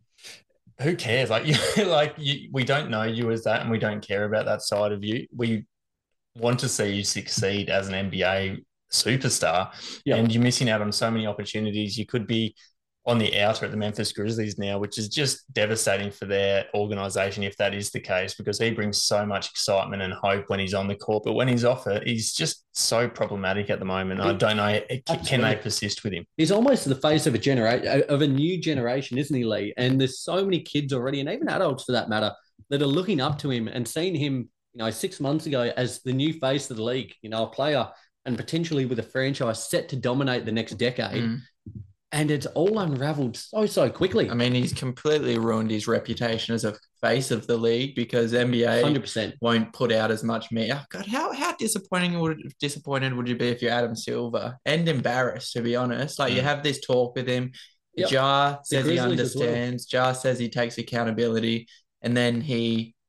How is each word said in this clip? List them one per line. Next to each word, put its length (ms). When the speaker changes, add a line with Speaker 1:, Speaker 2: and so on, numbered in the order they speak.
Speaker 1:
who 160
cares? 340
Like, 160
<laughs> 300
you, 80
like, 340
you, 340
we 120
don't 260
know 140
you 260
as 140
that, 180
and 80
we 80
don't 260
care 200
about 220
that 160
side 280
of 140
you. 300
We 320
want 240
to 80
see 280
you 80
succeed 640
as 160
an 80
N 160
B 140
A 340
superstar, 800
Speaker 2:
Yeah. 120
Speaker 1:
and 160
you're 100
missing 260
out 140
on 100
so 180
many 160
opportunities. 720
You 80
could 200
be 280
on 120
the 200
outer 280
at 40
the 60
Memphis 360
Grizzlies 440
now, 220
which 180
is 140
just 420
devastating 580
for 140
their 400
organization 680
if 160
that 160
is 160
the 100
case, 340
because 240
he 120
brings 320
so 240
much 240
excitement 500
and 140
hope 340
when 100
he's 140
on 160
the 60
court. 280
But 120
when 120
he's 200
off 200
it, 200
he's 260
just 400
so 340
problematic 640
at 100
the 60
moment. 380
I 100
Speaker 2:
He 60
Speaker 1:
don't 180
know, 320
c-, 160
can 20
they 120
Speaker 2:
Absolutely. 380
Speaker 1:
persist 460
with 120
him? 100
Speaker 2:
He's 120
almost 360
the 80
face 320
of 80
a 40
genera-, 680
of 140
a 40
new 320
generation, 600
isn't 180
he, 80
Lee? 320
And 240
there's 200
so 220
many 200
kids 320
already, 260
and 80
even 220
adults 340
for 80
that 160
matter, 240
that 100
are 60
looking 340
up 200
to 100
him 180
and 180
seeing 280
him, 340
you 60
know, 120
six 300
months 240
ago 320
as 280
the 100
new 260
face 300
of 80
the 40
league, 380
you 80
know, 140
a 60
player 380
and 140
potentially 480
with 120
a 40
franchise 680
set 220
to 60
dominate 500
the 60
next 260
decade. 440
Speaker 3:
Mm. 180
Speaker 2:
And 180
it's 160
all 320
unraveled 580
so, 300
so 240
quickly. 400
Speaker 3:
I 40
mean, 200
he's 180
completely 640
ruined 360
his 160
reputation 640
as 100
a 120
face 320
of 160
the 80
league 400
because 360
N 200
B 100
A 200
Speaker 2:
Hundred 180
percent. 400
Speaker 3:
won't 320
put 180
out 220
as 100
much 300
media. 280
Oh, 100
God, 180
how, 240
how 240
disappointing 640
would, 200
disappointed 540
would 120
you 80
be 140
if 120
you're 120
Adam 240
Silver? 680
And 240
embarrassed, 640
to 80
be 120
honest. 460
Like, 140
you 60
Speaker 1:
Mm. 40
Speaker 3:
have 180
this 240
talk 300
with 100
him. 240
Speaker 2:
Yep. 160
Speaker 3:
Ja 400
Speaker 2:
The 120
Speaker 3:
says 220
he 80
Speaker 2:
Grizzlies 260
as 140
well. 140
Speaker 3:
understands. 440
Ja 200
says 260
he 100
takes 300
accountability. 880
And 160
then 240
he 540